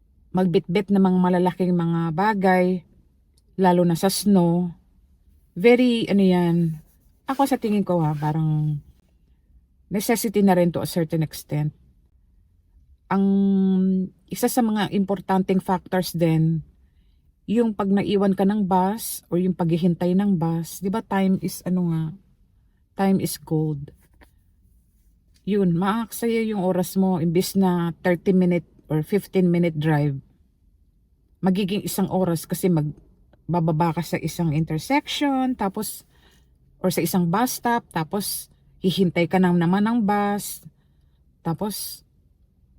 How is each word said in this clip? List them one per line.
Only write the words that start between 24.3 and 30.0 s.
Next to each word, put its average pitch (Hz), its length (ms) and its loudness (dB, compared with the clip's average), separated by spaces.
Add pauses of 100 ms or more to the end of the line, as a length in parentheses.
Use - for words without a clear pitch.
Yun, 190 320 2
maaksaya 226 720 -2
yung 208 160 -2
oras 180 320 0
mo, 190 240 2
imbis 170 400 0
na 175 400 2
thirty 180 320 0
minute 175 360 2 (200)
or 151 160 -2
fifteen 185 480 0
minute 170 240 0
drive, 147 400 0 (1300)